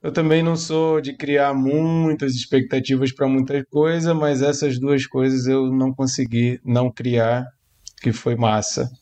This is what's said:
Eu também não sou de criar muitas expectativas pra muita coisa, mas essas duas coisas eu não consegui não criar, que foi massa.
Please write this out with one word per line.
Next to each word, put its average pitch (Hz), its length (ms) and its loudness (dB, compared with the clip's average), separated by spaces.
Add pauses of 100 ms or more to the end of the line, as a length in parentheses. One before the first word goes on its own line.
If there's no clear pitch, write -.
Eu 156 100 -6
também 160 320 2
não 165 120 2
sou 160 460 0
de 135 120 -8
criar 143 400 0
muitas 151 800 0
expectativas 131 760 0
pra 139 160 -2
muita 135 380 0
coisa, 165 480 0
mas 147 280 0
essas 139 380 0
duas 135 260 0
coisas 131 420 0
eu 131 240 0
não 131 220 0
consegui 123 720 -2
não 123 280 0
criar, 120 540 0 (560)
que 123 120 0
foi 120 220 -2
massa. 113 560 -2 (100)